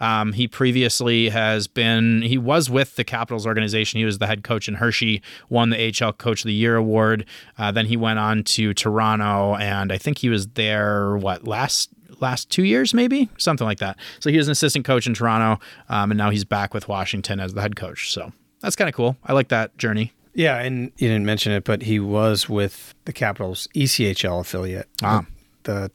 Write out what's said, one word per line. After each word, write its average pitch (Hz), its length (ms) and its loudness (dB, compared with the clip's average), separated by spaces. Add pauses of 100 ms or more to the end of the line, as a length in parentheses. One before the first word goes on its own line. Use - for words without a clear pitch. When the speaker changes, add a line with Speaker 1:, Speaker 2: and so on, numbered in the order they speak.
Speaker 1:
Um, 107 340 0
he 123 120 0
previously 120 840 2
has 110 360 0
been, 113 540 2
he 117 160 0
was 131 320 2
with 131 280 0
the 123 80 0
Capitals 117 420 -6
organization. 110 540 0
He 110 40 2
was 104 140 0
the 104 80 0
head 104 180 -2
coach 110 240 -4
in 107 60 -4
Hershey, 110 480 0 (260)
won 117 220 2
the 113 100 0
A 113 40 2
H 113 180 -2
L 107 100 0
Coach - 300 -2
of - 60 -6
the 107 40 0
Year 113 240 4
award. 110 480 4 (320)
Uh, 104 160 -2
then 110 140 0
he 117 100 0
went 113 220 2
on 107 260 2
to 107 300 0
Toronto, 104 840 2
and 101 340 -2
I 95 60 -2
think 147 220 -2
he 127 100 0
was 104 200 0
there, 104 680 0
what, 95 320 -4
last, 117 400 -2 (320)
last 127 300 -4
two 185 140 0
years, 233 280 2
maybe? 247 460 2
Something 151 280 0
like 107 120 -2
that. 98 180 -6 (220)
So - 120 -4
he 151 60 6
was 151 100 4
an 147 60 0
assistant 139 320 0
coach 127 220 2
in 120 80 0
Toronto, 110 440 2 (300)
um, 104 220 0
and 107 80 2
now 104 100 2
he's 104 160 0
back 101 300 -2
with 104 120 -6
Washington 98 540 -4
as 92 140 -6
the 101 80 -4
head 104 140 -4
coach. - 360 -8
So - 180 -8 (300)
that's 202 160 -4
kinda 170 160 0
cool. 123 320 0
I - 80 -2
like 135 160 4
that 110 300 -2
journey. 110 340 -2 (220)
Speaker 2:
Yeah, 147 260 2
and 127 380 -6
you 127 100 2
didn't 107 160 2
mention 107 280 0
it, 101 120 -2
but 110 180 -2
he 110 160 0
was 104 500 0
with 101 460 -4 (120)
the 165 80 -8
Capitals' 98 600 -4
E 135 120 2
C 127 180 2
H 98 200 0
L 90 160 0
affiliate, 92 460 -6 (160)
Speaker 1:
Ah. 104 220 2 (380)
Speaker 2:
the, 98 320 -4